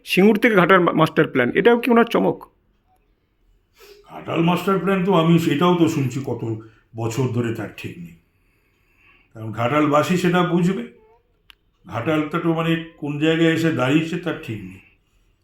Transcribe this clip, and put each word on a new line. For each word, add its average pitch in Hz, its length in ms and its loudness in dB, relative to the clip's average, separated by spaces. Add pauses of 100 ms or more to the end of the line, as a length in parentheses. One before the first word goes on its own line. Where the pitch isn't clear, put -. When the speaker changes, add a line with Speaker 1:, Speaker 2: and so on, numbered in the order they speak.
Speaker 1:
সিঙ্গুর 202 320 4
থেকে 226 180 2
ঘাটার 180 260 4
মা-, 170 140 2
মাস্টার 156 340 2
প্ল্যান, 123 220 0
এটাও 233 280 4
কি 240 120 -2
ওনার 233 140 6
চমক? - 480 -2 (1600)
Speaker 2:
ঘাটাল 165 300 -6
মাস্টার 175 380 0
প্ল্যান 185 260 -2
তো 190 100 2
আমি 165 240 4
সেটাও 170 360 2
তো 165 140 2
শুনছি 131 360 -4
কত 113 320 -6 (400)
বছর 113 320 -4
ধরে, 113 260 -4
তার 101 220 -10
ঠিক 87 220 -14
নেই। 85 160 -18 (1200)
কারণ 110 180 -10
ঘাটালবাসী 147 640 0
সেটা 180 260 0
বুঝবে, 175 440 0 (1000)
ঘাটালটা 151 520 -4
তো 165 160 0
মানে 165 300 -2 (140)
কোন 147 200 -8
জায়গায় 160 340 2
এসে 165 200 0
দাঁড়িয়েছে 143 440 0
তার 156 260 -8
ঠিক 107 180 -10
নেই। 92 180 -16 (640)